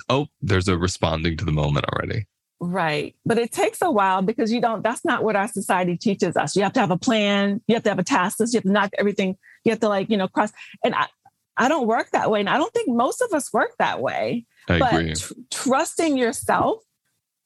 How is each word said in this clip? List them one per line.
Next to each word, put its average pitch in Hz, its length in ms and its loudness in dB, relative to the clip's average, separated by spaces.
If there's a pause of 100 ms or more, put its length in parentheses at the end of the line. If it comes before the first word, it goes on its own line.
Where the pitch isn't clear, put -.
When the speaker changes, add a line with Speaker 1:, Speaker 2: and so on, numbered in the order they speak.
Speaker 1:
"Oh, 139 180 0 (140)
there's 92 260 0
a 92 100 2
responding 82 600 -2
to 82 80 -4
the 82 80 0
moment 73 320 0
already." - 420 -4 (320)
Speaker 2:
Right. 165 560 -4 (100)
But 226 120 0
it 233 160 -2
takes - 280 -2
a 370 80 0
while, 190 320 2
because 220 300 -2
you 240 80 0
don't, 220 240 -2
that's 233 220 -2
not 277 180 0
what 208 140 0
our 196 100 0
society 185 480 -2
teaches 190 400 0
us. - 220 0
You 202 60 4
have - 100 0
to 262 80 2
have 180 100 2
a 180 60 0
plan. 202 720 0
You 220 80 4
have 220 80 0
to 220 60 2
have 190 100 0
a 185 40 0
task 196 360 0
list. 233 140 0
You 233 40 4
have 202 80 -2
to 190 60 2
knock 202 260 2
everything, 196 400 0 (260)
you 226 80 2
have 220 80 -2
to, 226 80 2
like, 196 220 0
you 220 80 2
know, 190 100 0
cross. - 240 0 (320)
And 247 100 0
I, - 140 0 (480)
I 247 140 4
don't 294 180 0
work 247 240 0
that - 180 2
way. 208 120 2
And 202 80 -2
I 185 80 2
don't 349 160 -2
think 453 160 -2
most 240 320 0
of 480 120 -2
us 294 200 -2
work 277 260 0
that 107 220 0
way. 123 440 -2 (220)
Speaker 1:
I 87 120 4
Speaker 2:
But 85 140 4
Speaker 1:
agree. 82 220 0
Speaker 2:
tr-, - 180 -8 (180)
trusting 294 680 0
yourself 240 680 0 (640)